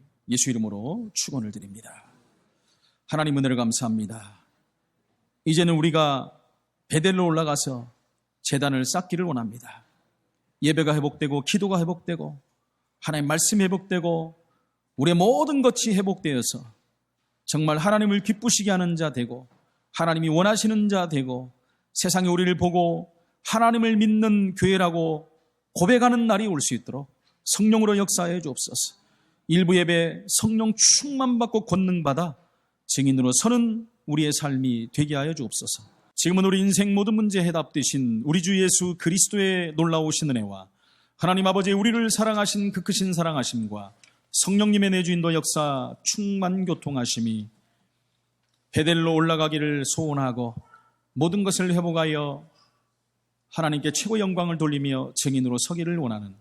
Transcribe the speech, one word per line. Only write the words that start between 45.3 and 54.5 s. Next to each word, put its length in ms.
역사 720
충만 600
교통하심이 840
베델로 420
올라가기를 720
소원하고, 720
모든 300
것을 300
회복하여 760
하나님께 420
최고 260
영광을 380